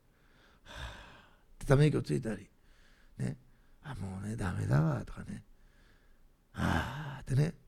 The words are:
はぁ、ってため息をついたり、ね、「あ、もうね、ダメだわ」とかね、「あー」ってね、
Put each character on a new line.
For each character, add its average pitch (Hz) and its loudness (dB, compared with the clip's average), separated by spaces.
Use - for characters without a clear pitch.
は - -18
ぁ、 - -16
っ - -20
て - -12
た 139 8
め 147 8
息 135 4
を 120 2
つ 135 -2
い 139 0
た 110 -4
り、 - -14
ね、 127 -4
「あ、 143 -10
も 95 -8
う 104 -8
ね、 107 -6
ダ 101 -4
メ 101 -2
だ 135 6
わ」 139 2
と - -12
か - -12
ね、 107 -10
「あ 123 -2
ー」 - -14
っ - -16
て 131 0
ね、 151 2